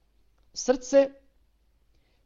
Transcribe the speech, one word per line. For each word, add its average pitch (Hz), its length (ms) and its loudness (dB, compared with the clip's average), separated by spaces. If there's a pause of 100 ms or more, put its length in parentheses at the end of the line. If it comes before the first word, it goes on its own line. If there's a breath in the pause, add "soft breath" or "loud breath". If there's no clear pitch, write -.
(540)
srce 269 560 0 (1160)